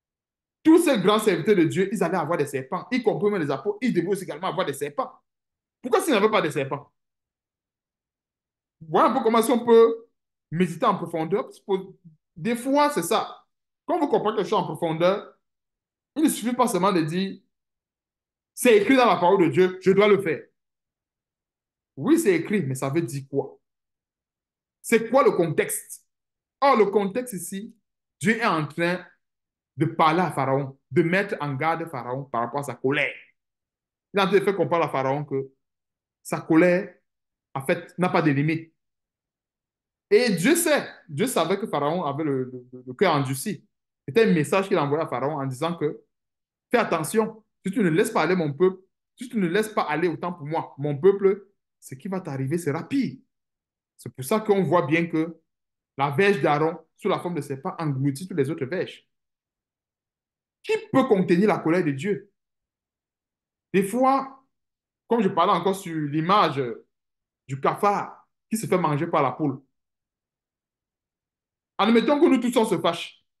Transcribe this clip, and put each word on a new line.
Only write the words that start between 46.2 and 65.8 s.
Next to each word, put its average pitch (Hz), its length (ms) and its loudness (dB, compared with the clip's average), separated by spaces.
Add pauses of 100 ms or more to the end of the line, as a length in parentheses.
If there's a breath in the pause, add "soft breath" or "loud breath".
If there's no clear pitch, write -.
Fais 240 60 6
attention, 214 640 -2 (200)
si 190 60 -6
tu 262 100 -2
ne 185 80 4
laisses 185 220 2
pas 185 120 0
aller 165 120 2
mon 156 180 -2
peuple, 185 300 0 (340)
si 254 120 -14
tu 254 100 -8
ne 185 80 2
laisses 208 220 0
pas - 140 -2
aller 156 260 -2
autant 175 240 -6
pour 143 140 -14
moi, 156 320 -6
mon 143 200 -4
peuple, 196 480 2 (320)
ce - 160 -20
qui 156 140 -14
va 185 120 -6
t'arriver 139 380 -6
sera 165 300 -6
pire. » 269 300 -4 (800)
C'est - 160 -16
pour 131 120 -12
ça 214 160 0
qu'on 196 240 2
voit 160 220 2
bien 165 200 0
que 165 340 -4 (560)
la 139 140 -2
verge 196 300 2
d'Aaron, 156 380 0 (180)
sous - 120 -6
la 165 120 -2
forme 180 140 -8
de 147 80 -6
serpent, 143 360 -10
engloutit 143 480 -4
toutes 185 100 -12
les 139 140 0
autres 160 160 -8
verges. 165 380 -8 (1600)
Qui 415 100 -4 (200)
peut 262 120 4
contenir 196 440 2
la 165 100 2
colère 170 260 0
de 147 80 0
Dieu ? 175 380 -6 (1400)
Des 190 100 2
fois, 262 600 -2 (640)
comme 233 160 2
je 190 60 2
parlais 175 240 2
encore 190 240 0
sur 170 200 -10